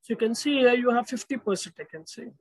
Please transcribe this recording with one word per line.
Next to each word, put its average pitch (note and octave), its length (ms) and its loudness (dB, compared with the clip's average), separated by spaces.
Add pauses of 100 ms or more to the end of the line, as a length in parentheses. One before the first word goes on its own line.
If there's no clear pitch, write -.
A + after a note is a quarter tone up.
So A#3 120 -6
you G#3+ 40 -4
can A3+ 180 0
see C#4+ 220 0
here B3 160 6
you B3 160 2
have A#3+ 180 0
fifty B3+ 300 -6
percent, F#3+ 420 -4
I D3+ 100 -14
can D#3+ 160 -16
say. A#3 360 -16